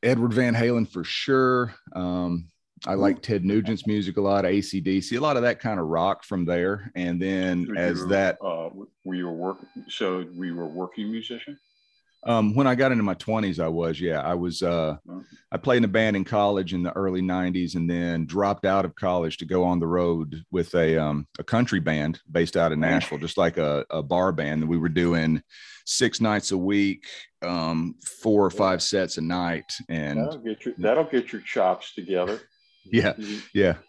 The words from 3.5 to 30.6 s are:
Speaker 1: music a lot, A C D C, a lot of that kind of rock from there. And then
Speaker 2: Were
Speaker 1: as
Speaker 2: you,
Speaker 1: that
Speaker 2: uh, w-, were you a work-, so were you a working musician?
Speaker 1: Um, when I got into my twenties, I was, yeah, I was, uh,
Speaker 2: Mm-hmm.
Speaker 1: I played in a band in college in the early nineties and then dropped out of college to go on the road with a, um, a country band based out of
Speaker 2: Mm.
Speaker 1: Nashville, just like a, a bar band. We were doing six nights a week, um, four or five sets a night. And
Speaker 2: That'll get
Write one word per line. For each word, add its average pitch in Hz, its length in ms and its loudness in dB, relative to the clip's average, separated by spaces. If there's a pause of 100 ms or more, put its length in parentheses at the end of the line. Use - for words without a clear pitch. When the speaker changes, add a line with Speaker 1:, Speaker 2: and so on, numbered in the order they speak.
Speaker 1:
music 101 320 0
a 104 40 0
lot, 98 240 2
A 101 160 2
C 98 180 -4
D 95 220 0
C, 101 140 -6
a 123 60 -2
lot 147 160 2
of 120 60 0
that 120 160 2
kind 107 200 -2
of 80 80 -2
rock 82 360 0
from 90 220 -2
there. 95 500 0
And 87 260 -2
then 92 460 0
Speaker 2:
Were 104 100 -6
Speaker 1:
as 87 220 0
Speaker 2:
you, 92 80 -6
Speaker 1:
that 98 340 2
Speaker 2:
uh, 82 280 -4
w-, 98 180 -16 (160)
were 92 120 -6
you 90 140 -4
a 82 40 -6
work-, 92 320 -8 (220)
so 92 380 -4 (100)
were 90 100 -8
you 85 160 -6
a 85 40 -6
working 92 460 -8
musician? 113 460 -10 (680)
Speaker 1:
Um, 110 300 2
when 135 140 4
I 127 80 4
got 135 160 4
into 113 120 2
my 98 120 0
twenties, 104 440 -2
I 82 80 0
was, 82 320 -2
yeah, 80 220 -2
I 80 140 0
was, 87 260 -2
uh, 82 360 0 (100)
Speaker 2:
Mm-hmm. 92 140 -14 (300)
Speaker 1:
I 92 60 -4
played 127 200 4
in 117 60 6
a 113 60 4
band 110 260 4
in 95 80 2
college 101 500 2
in 90 100 0
the 87 80 -2
early 92 300 0
nineties 90 540 0
and 85 140 0
then 85 360 0
dropped 98 400 0
out 95 200 4
of 82 100 -6
college 90 420 0
to 85 80 -10
go 90 180 2
on 87 160 2
the 82 80 0
road 82 640 0
with 87 240 -2
a, 80 220 4
um, 73 300 -2 (120)
a 71 40 -8
country 117 360 2
band 78 400 -2 (120)
based 85 260 0
out 82 140 4
of 78 60 -2
Speaker 2:
Mm. 78 40 0
Speaker 1:
Nashville, 82 360 0
just 80 200 -6
like 85 200 2
a, 73 320 0
a 80 140 -4
bar 90 280 2
band. 78 360 -2
We 85 100 2
were 82 100 0
doing 80 540 2 (440)
six - 360 0
nights 107 300 0
a 98 60 0
week, 98 480 0 (360)
um, 82 540 -2 (260)
four 104 240 4
or 90 60 2
five 92 320 2
sets 92 340 -2
a 80 40 -4
night. 85 520 -4 (160)
And 76 300 -4
Speaker 2:
That'll 147 200 -4
get 113 260 -8